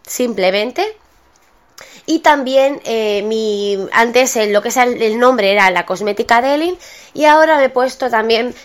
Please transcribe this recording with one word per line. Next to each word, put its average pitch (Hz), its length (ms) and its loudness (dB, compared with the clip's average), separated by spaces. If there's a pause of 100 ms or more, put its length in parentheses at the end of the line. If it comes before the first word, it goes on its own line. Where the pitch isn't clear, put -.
simplemente. 233 880 -2 (1120)
Y 320 100 0
también, 269 640 2
eh, 214 360 -2
mi, 208 560 -4 (140)
antes 240 440 2
el, 214 140 0
lo 208 120 2
que 233 80 -6
es 254 80 -2
el, 247 240 0
el 220 160 0
nombre 240 340 2
era 196 180 4
La 175 140 -2
Cosmética 208 560 0
de 269 140 0
Elin 339 240 -2 (340)
y 302 140 0
ahora 311 320 4
me 277 60 4
he 254 40 2
puesto 254 400 -2
también 226 460 -2 (100)